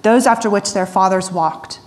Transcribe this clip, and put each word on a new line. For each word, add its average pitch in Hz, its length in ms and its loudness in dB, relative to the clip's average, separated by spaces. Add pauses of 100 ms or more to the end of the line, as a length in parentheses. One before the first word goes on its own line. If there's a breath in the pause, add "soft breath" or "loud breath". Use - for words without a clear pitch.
those 240 220 4
after 233 240 2
which 202 240 -2
their 185 120 -2
fathers 185 460 0
walked. - 540 -4